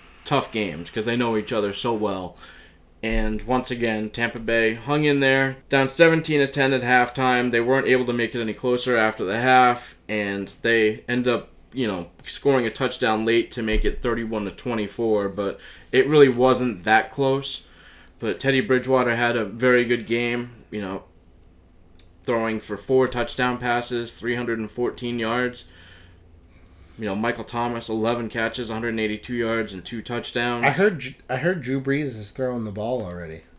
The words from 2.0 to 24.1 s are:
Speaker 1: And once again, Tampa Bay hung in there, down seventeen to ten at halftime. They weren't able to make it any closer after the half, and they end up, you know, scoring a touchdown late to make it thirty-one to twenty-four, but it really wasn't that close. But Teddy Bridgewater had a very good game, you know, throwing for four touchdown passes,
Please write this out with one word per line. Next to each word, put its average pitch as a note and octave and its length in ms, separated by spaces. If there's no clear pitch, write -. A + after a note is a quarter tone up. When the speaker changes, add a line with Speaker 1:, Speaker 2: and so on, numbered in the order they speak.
Speaker 1:
And G#2+ 380
once B2 300
again, A2 380
Tampa A#2 280
Bay A2+ 360
hung C#3+ 280
in C#3+ 160
there, C3+ 380
down C3+ 200
seventeen D#3+ 500
to C#3 80
ten C3+ 260
at B2+ 100
halftime. B2 680
They A#2 100
weren't B2+ 280
able B2+ 180
to A#2+ 60
make A#2 200
it A#2+ 80
any A2 140
closer B2 420
after A2 280
the G2+ 160
half, B2 560
and G2+ 380
they A2+ 460
end B2 180
up, A#2+ 220
you B2+ 160
know, F2+ 240
scoring C3+ 400
a A#2 60
touchdown A2+ 540
late A2+ 260
to A#2+ 140
make G#2+ 200
it G2+ 140
thirty-one A2+ 460
to F#2+ 80
twenty-four, G#2+ 800
but G2 280
it C3 160
really D3 220
wasn't A#2+ 560
that A2 260
close. C#3 560
But G#2+ 180
Teddy C3+ 220
Bridgewater B2 560
had A#2+ 200
a A2+ 80
very A#2+ 400
good A#2 220
game, A#2+ 460
you G#2 100
know, G2 220
throwing A2+ 380
for G#2+ 160
four C3 320
touchdown B2 500
passes, A#2+ 560